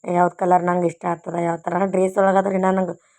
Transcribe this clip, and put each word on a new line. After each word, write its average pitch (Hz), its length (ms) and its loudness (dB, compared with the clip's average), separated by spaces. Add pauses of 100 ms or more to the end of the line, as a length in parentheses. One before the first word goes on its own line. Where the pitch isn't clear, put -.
(180)
ಯಾವ್ದು 175 240 2
ಕಲರ್ 180 280 4
ನಂಗೆ 175 220 0
ಇಷ್ಟ - 220 -16
ಆಗ್ತದ 170 240 -8 (100)
ಯಾವ 170 180 -2
ಥರ. 175 80 -4 (200)
ಡ್ರೆಸ್ 190 280 0
ಒಳಗಾದ್ರೆ 190 380 2
ಇನ್ನೂ 190 200 2
ನಂಗೆ 175 160 -4 (240)